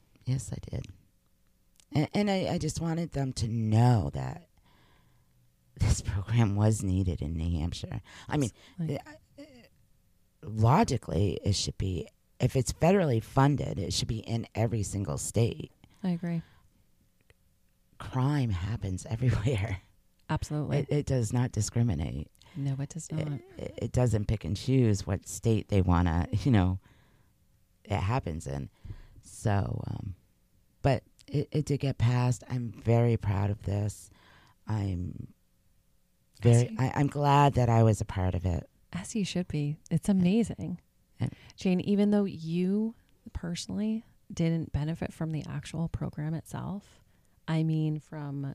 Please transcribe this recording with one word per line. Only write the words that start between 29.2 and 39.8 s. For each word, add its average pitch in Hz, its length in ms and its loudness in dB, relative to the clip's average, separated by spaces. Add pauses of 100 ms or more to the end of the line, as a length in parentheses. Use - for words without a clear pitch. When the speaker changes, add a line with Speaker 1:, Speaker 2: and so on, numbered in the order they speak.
Speaker 1:
So, - 640 -2
um, - 280 -8 (680)
but 135 200 2 (240)
it, - 260 -2
it 156 140 0
did 139 140 0
get - 180 -2
passed. 123 500 2
I'm 120 220 -4
very 117 460 4
proud 101 340 0
of 104 120 -4
this. 101 480 -4 (560)
I'm 98 600 -4 (1120)
very, 117 140 8
Speaker 2:
Yes, 120 160 6
you - 80 -10
Speaker 1:
I, - 180 0
I'm 143 120 2
glad 143 460 6
that 120 140 2
I 113 140 6
was 110 180 6
a - 40 -4
part 92 300 -2
of 87 120 -2
it. 87 220 -2 (240)
Speaker 2:
As 175 220 -10
you 208 100 -2
should 180 240 -4
be. 147 280 -4 (140)